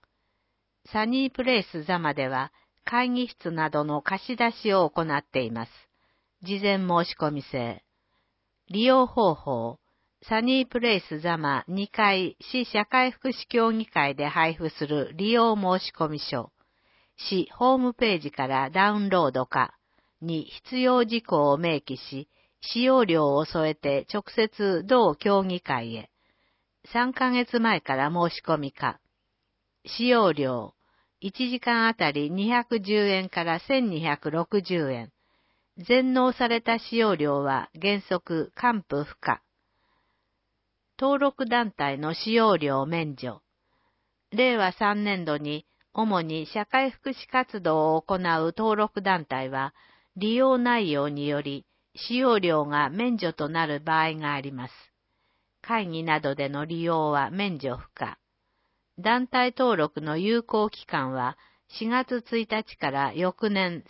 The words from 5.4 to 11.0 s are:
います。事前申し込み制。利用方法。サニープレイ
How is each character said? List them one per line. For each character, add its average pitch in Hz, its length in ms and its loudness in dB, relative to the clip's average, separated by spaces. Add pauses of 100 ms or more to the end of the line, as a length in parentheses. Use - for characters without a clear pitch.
い 117 80 -4
ま 113 160 -8
す。 - 60 -16 (720)
事 196 160 -4
前 202 180 2
申 175 280 2
し - 140 -8
込 151 120 0
み 143 100 -6
制。 117 420 -6 (840)
利 208 180 0
用 254 220 6
方 202 260 4
法。 117 460 -4 (480)
サ 220 140 0
ニ 262 220 2
ー 254 40 -10
プ - 120 -4
レ 226 180 2
イ 170 40 -6